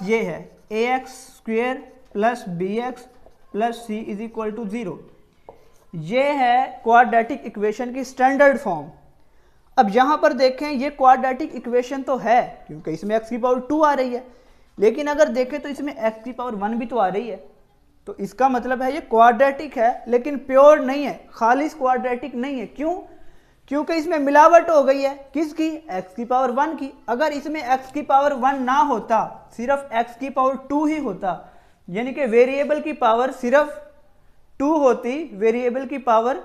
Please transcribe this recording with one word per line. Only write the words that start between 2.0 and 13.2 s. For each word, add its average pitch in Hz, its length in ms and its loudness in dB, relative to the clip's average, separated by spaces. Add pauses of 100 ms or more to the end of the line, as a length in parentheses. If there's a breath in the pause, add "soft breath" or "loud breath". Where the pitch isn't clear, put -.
plus 226 380 -2
बी 185 300 -4
एक्स 247 280 -10 (440)
plus 233 260 -4
सी 214 260 -10
is 208 160 -10
equal 220 320 -8
to 226 160 -10
zero। 202 240 -8 (1000 soft breath)
ये 175 280 -2 (100)
है 262 520 0
quadratic 233 640 4
equation 214 480 -4
की 269 100 -6
standard 269 540 4
form। 160 300 -6 (880)
अब 214 140 6
यहाँ 262 280 2
पर 302 140 4
देखें, 262 360 0
ये 285 240 -4
quadratic 262 640 2
equation 254 460 -4
तो 262 160 -2
है 208 480 0
क्योंकि 156 240 -12
इसमें 202 260 -6
एक्स 220 140 -6